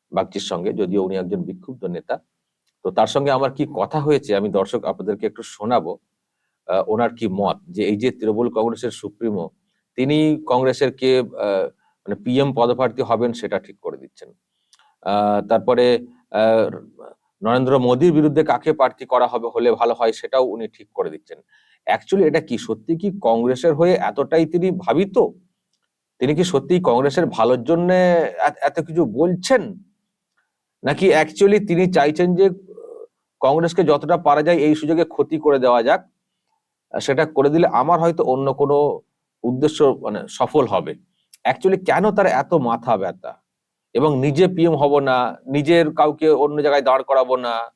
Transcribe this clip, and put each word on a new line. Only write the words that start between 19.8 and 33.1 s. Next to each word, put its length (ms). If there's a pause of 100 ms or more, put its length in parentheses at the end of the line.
হয় 180
সেটাও 320
উনি 240
ঠিক 260
করে 160
দিচ্ছেন। 300 (480)
Actually 400
এটা 140
কি 160
সত্যি 400
কি 140 (100)
কংগ্রেসের 540
হয়ে 180
এতটাই 520
তিনি 260
ভাবিত? 480 (1000)
তিনি 160
কি 80
সত্যি 400
কংগ্রেসের 420
ভালোর 380
জন্য 300
এত, 680
এত 240
কিছু 200
বলছেন, 760 (1040)
নাকি 260
actually 580
তিনি 260
চাইছেন 420
যে, 100
আহ, 600 (340)